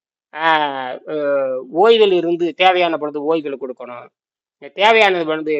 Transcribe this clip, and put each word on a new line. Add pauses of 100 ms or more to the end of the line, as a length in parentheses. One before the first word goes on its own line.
(340)
ஆஹ், (160)
அஹ், (180)
ஓய்வில்
இருந்து (100)
தேவையான
பொழுது
ஓய்வுகளை
கொடுக்கணும். (720)
தேவையானது
வந்து